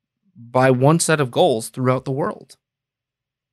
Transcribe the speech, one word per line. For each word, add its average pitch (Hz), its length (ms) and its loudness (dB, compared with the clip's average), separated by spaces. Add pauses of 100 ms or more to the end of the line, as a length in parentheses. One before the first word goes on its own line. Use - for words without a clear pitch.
(360)
by 127 340 0
one 135 300 2
set 156 220 -2
of 123 100 -4
goals 135 380 0
throughout 127 360 -2
the 139 60 -8
world. - 460 -10 (960)